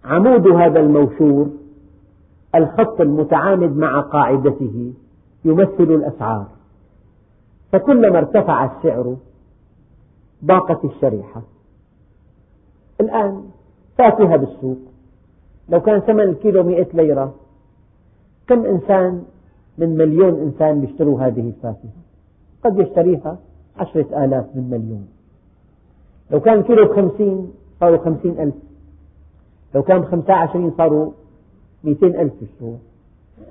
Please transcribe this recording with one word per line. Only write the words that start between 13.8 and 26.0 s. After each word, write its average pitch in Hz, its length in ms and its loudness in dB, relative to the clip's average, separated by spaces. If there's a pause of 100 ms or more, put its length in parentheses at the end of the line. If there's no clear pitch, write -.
فاكهة 208 380 4
بالسوق، 131 420 -6 (920)
لو 170 120 2
كان 208 200 2
ثمن 214 200 0
الكيلو 190 420 2
مائة 175 320 0
ليرة، 147 400 0 (1120)
كم 233 180 2
إنسان 185 580 0 (560)
من 165 180 -2
مليون 160 440 2
إنسان 151 400 -2
بيشتروا 135 400 -2
هذه 120 280 -2
الفاكهة؟ 113 420 -12 (720)
قد 208 140 0
يشتريها 170 600 -2 (380)
عشرة 151 480 -4
آلاف 135 300 -2
من 127 160 -8
مليون. 110 380 -10 (1200)